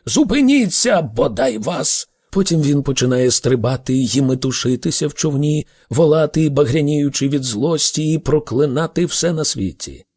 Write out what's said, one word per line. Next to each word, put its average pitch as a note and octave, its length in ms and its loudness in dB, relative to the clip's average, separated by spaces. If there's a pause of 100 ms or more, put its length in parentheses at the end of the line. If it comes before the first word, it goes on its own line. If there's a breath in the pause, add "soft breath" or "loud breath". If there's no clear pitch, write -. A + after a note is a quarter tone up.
Зупиніться, B3 960 2
бодай G#3+ 560 -2
вас!» E3 520 -4 (220)
Потім E3 300 2
він C#3+ 220 2
починає B2+ 480 0
стрибати B2 600 0
й C3 280 0
метушитися C3 840 -2
в D3 60 -6
човні, D3+ 540 -2 (220 soft breath)
волати, D#3 600 2
багряніючи C#3+ 800 0
від C#3 140 -2
злості, D3+ 680 -2
і D#3+ 60 2
проклинати D3+ 880 0
все E3 280 -2
на D#3 120 -4
світі. - 600 -8 (120)